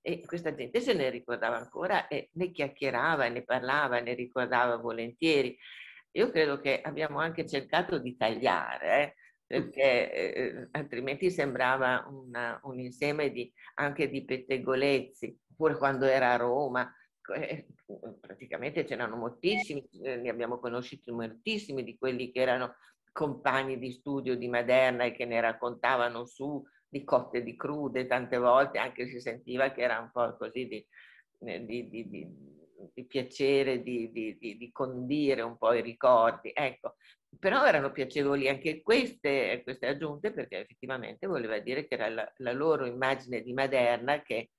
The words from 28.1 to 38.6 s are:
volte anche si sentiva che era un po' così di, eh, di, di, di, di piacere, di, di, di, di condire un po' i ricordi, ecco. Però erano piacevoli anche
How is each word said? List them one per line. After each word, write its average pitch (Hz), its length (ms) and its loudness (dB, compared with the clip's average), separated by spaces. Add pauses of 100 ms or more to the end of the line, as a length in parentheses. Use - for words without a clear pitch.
volte 123 420 6
anche 123 280 -4
si 123 140 -12
sentiva 123 500 -2
che 120 120 -4
era 117 180 2
un 117 100 -12
po' 117 260 0
così 113 300 -6
di, 107 200 -10 (600)
eh, 104 180 -8
di, 113 240 -8
di, 110 200 -10
di, 78 180 -12 (640)
di 123 140 -16
piacere, 135 760 2
di, 120 280 -4
di, 110 280 -6
di, 110 180 -10
di 120 160 -16
condire 131 680 0
un 117 140 -6
po' 113 160 4
i 117 100 4
ricordi, 117 680 4
ecco. - 440 -4 (420)
Però 202 260 4
erano 147 280 6
piacevoli 139 560 2
anche 151 340 -2